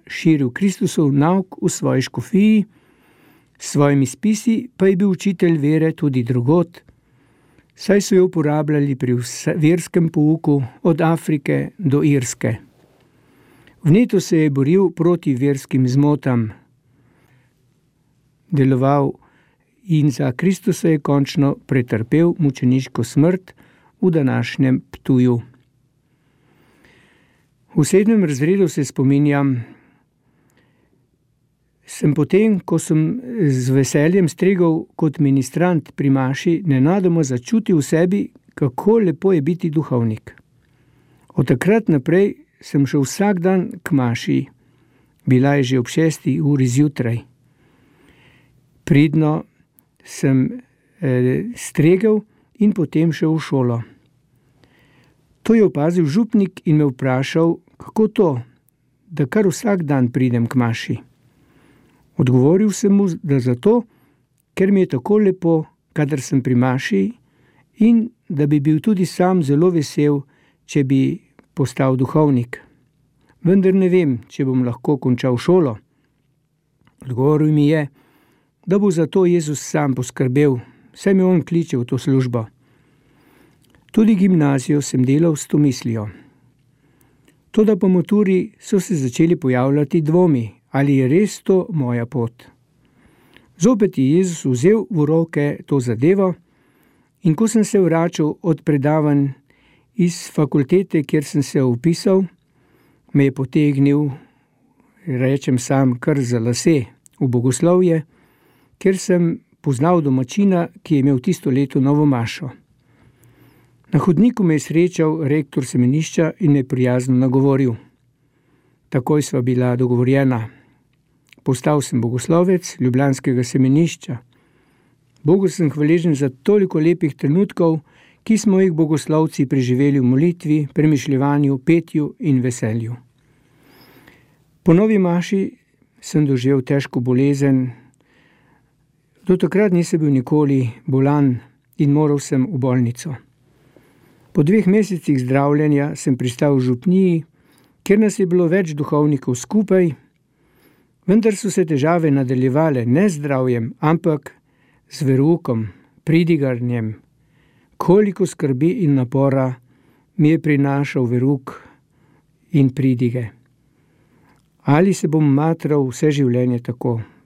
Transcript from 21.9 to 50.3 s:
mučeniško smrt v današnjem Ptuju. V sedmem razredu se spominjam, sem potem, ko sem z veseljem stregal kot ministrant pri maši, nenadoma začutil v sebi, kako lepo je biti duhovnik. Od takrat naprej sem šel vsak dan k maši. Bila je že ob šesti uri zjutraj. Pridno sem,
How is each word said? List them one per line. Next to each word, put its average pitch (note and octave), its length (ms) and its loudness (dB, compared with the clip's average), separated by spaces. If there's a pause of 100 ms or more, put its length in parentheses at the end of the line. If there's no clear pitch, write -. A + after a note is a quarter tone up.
mučeniško C3 640 -2
smrt E3+ 500 0 (480)
v F3+ 100 2
današnjem C3 720 0 (100)
Ptuju. B2 500 0 (2250)
V E3 80 2
sedmem G#3 400 2
razredu E3 440 0
se D3 180 -4
spominjam, C#3 800 0 (2250)
sem - 280 -2
potem, F#3+ 460 2
ko E3 200 -4
sem D#3+ 420 -2 (280)
z B2+ 200 -2
veseljem D3 600 2
stregal F3 560 0 (100)
kot D3+ 240 -2
ministrant C#3+ 760 0
pri C#3 140 -2
maši, C3+ 560 -2
nenadoma E3 580 2
začutil D3 540 -2
v C#3+ 60 0
sebi, F3+ 440 -2 (280)
kako G#3 440 0
lepo F#3+ 340 0
je D#3+ 80 2
biti E3 280 -4
duhovnik. A#2+ 680 -4 (960)
Od - 140 -2
takrat G#3 420 0
naprej E3+ 460 0 (260)
sem C#3+ 260 -2
šel D3 140 -2
vsak G3 380 -2
dan F#3 320 -2 (120)
k - 80 -12
maši. C3 540 -2 (800)
Bila C3 300 2
je C#3+ 80 0
že B2+ 160 0
ob B2 80 -4
šesti D#3+ 540 -2
uri C#3+ 260 0
zjutraj. B2 500 -2 (1700)
Pridno D3+ 600 2 (600)
sem, C#3 580 -2 (400)